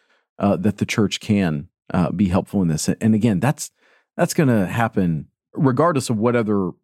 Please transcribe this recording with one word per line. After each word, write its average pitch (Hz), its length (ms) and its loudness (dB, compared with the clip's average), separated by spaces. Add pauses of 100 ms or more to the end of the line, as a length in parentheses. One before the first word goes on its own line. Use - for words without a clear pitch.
(380)
uh, 98 180 2
that 98 220 -2
the 107 60 0
church - 360 -2
can, 90 480 -2 (260)
uh, 87 160 2
be 95 180 0
helpful 92 320 -2
in 87 80 2
this. 78 200 -2
And 110 260 0
again, 104 240 0
that's, 135 320 -2 (460)
that's 170 180 0
gonna 120 320 2
happen 87 640 -2 (260)
regardless 143 560 0
of 110 80 -2
what 117 160 0
other 104 380 0 (120)